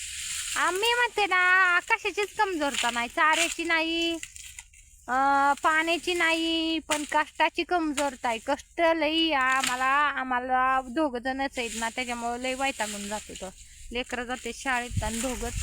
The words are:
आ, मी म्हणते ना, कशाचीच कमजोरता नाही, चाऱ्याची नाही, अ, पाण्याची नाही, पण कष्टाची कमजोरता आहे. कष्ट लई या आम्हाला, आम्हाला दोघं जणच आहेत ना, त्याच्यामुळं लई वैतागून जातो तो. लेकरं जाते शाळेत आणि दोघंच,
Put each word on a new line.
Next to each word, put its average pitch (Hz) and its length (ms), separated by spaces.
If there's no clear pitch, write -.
आ, - 140
मी 440 240
म्हणते 440 320
ना, 359 540
कशाचीच 403 560
कमजोरता 294 540
नाही, 240 180
चाऱ्याची 320 560
नाही, 330 540
अ, 247 60
पाण्याची 330 520
नाही, 330 640
पण 302 340
कष्टाची 311 520
कमजोरता 285 640
आहे. 226 180
कष्ट - 340
लई 320 300
या 285 160
आम्हाला, 262 480
आम्हाला 262 600
दोघं 254 380
जणच 262 400
आहेत 233 160
ना, 226 140
त्याच्यामुळं 240 500
लई 262 160
वैतागून 214 540
जातो 208 260
तो. 190 160
लेकरं 240 320
जाते 233 280
शाळेत 240 520
आणि 220 160
दोघंच, 240 420